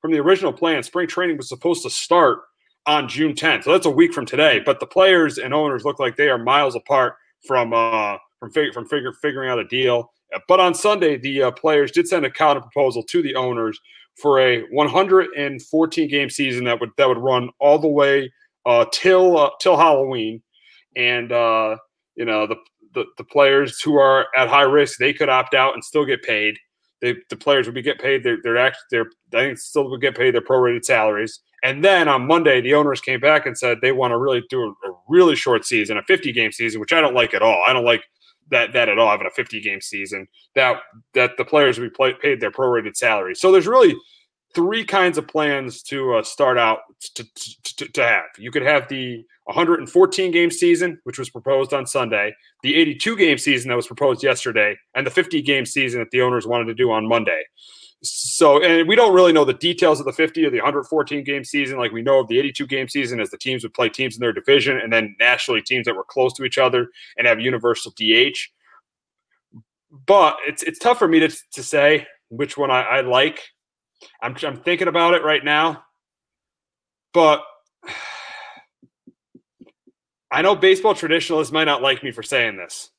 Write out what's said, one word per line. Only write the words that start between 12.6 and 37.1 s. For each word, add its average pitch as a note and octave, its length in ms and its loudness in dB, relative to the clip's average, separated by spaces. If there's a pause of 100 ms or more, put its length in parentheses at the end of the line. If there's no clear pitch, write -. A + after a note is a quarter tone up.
to F3 180 -2
the C3+ 140 -4
owners A#2 440 -4 (380)
for C#3 240 2
a B2 300 2
one D3 180 0
hundred F#3 480 2
and C#3 240 -6
fourteen D#3+ 480 -2
game C#3 200 -2
season B2 360 -4
that A#2 160 -2
would, A#2 160 -6
that C#3 100 4
would B2 100 2
run B2 320 0 (100)
all C#3+ 200 4
the D#3 80 -2
way, C#3 460 2 (320)
uh, A#2 260 4
till, F#3 460 4
uh, C#3+ 120 4 (120)
till F3+ 160 4
Halloween. C3 640 2 (560)
And, B2 340 -2
uh, A2+ 460 0 (380)
you A#2 100 -6
know, A2 220 -2
the, A2 100 -6 (360)
the, A#2+ 120 -4 (120)
the B2+ 60 -16
players C#3 580 2
who D3+ 140 0
are C3+ 400 4
at B2+ 140 2
high C#3+ 140 4
risk, C#3 360 2
they C#3+ 140 0
could D3 160 -2
opt B2+ 240 0
out C3+ 200 2
and - 100 -12
still D3+ 220 -2
get C3 160 -4
paid. G#2+ 360 -4 (440)
They, B2 140 -2 (140)
the A2+ 60 -10
players C3+ 300 0
would A#2 100 -10
be B2+ 60 -8
get C#3 180 -4
paid. C3 240 -2
They're, A#2+ 200 -2
they're A#2 140 0
act-, B2+ 200 0 (140)
they're, A2+ 160 -2 (260)
I B2 140 0
think, A#2+ 100 -8
still C#3 320 -4
would B2+ 100 -10
get C3 160 -2
paid B2 180 2
their A#2 80 2
prorated B2 440 0
salaries. A2 560 -2 (220)
And C3+ 200 -2
then F3+ 240 4
on C3 200 0
Monday, D3+ 340 4
the C3 140 2
owners C#3+ 260 0
came C3 180 -4
back D3 260 2
and B2+ 120 -8
said A#2+ 240 -2
they C3 120 2
wanna B2+ 260 0
really B2+ 300 -2
do B2+ 120 -4
a, A2 80 -6 (200)
a F#2 40 -12 (160)
really E3 260 6
short A#2 300 -2
season, G#2+ 320 -2
a G2+ 60 -6
fifty D#3+ 280 0
game A2+ 200 -2
season, A2+ 280 -6
which G#2+ 140 -4
I E3 80 2
don't C3+ 140 0